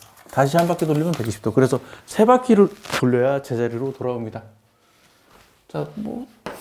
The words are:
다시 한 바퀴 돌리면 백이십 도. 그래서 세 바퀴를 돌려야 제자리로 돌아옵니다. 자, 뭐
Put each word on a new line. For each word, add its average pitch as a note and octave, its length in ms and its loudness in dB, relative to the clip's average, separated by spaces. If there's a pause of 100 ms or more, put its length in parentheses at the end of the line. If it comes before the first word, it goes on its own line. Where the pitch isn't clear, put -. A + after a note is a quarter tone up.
(320)
다시 C#3 260 2
한 E3+ 100 2
바퀴 E3+ 180 -2
돌리면 D#3 280 0
백이십 A2 280 -6
도. A2 120 -2
그래서 C3 260 2 (260)
세 - 200 2
바퀴를 A#3+ 440 4 (300)
돌려야 B2+ 420 2
제자리로 A#2+ 520 -4
돌아옵니다. A#2 500 -8 (1200)
자, D3+ 180 -8 (100)
뭐 A#3 300 -10 (360)